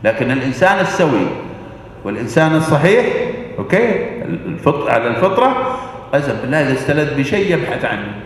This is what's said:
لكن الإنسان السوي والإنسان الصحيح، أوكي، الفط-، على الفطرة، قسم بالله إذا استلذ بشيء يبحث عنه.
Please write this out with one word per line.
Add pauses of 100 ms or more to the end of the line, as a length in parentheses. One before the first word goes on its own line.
لكن
الإنسان
السوي (760)
والإنسان
الصحيح، (520)
أوكي،
الفط-،
على
الفطرة، (360)
قسم
بالله
إذا
استلذ
بشيء
يبحث
عنه. (120)